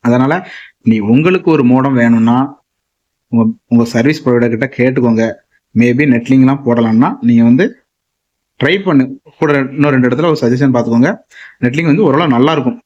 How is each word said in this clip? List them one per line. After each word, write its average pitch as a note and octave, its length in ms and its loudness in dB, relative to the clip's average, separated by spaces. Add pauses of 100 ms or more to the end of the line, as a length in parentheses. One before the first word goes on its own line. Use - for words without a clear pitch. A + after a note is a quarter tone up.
அதனால C3 260 0 (560)
நீ A2 80 2 (160)
உங்களுக்கு F3 420 0
ஒரு C#3 160 0
மோடம் C3 300 0
வேணும்னா A#2 360 2 (920)
உங்க, A#2 120 0 (280)
உங்க A#2 120 2 (100)
சர்வீஸ் C#3 300 -2
ப்ரொவைடர் A#2+ 320 0
கிட்ட B2+ 120 -4 (100)
கேட்டுக்கோங்க. B2 460 0 (560)
Maybe B2 240 2 (100)
நெட்லிங்க்லாம் C3 520 0
போடலாம்னா A#2 440 0 (180)
நீங்க A#2 220 2
வந்து C#3 160 2 (960)
ட்ரை D3 120 0 (140)
பண்ணு. C#3 160 2 (360)
கூட D3+ 120 0 (240)
இன்னும் D3 180 0
ரெண்டு B2+ 140 2
இடத்துல D3+ 240 -2
ஒரு D3+ 100 -2
சஜஷன் B2+ 320 0
பார்த்துக்கோங்க. A#2+ 380 0 (520)
நெட்லிங்க் D3 280 -2
வந்து F#3+ 160 2
ஓரளவு C#3 280 0
நல்லா C#3 200 2
இருக்கும். B2 300 -4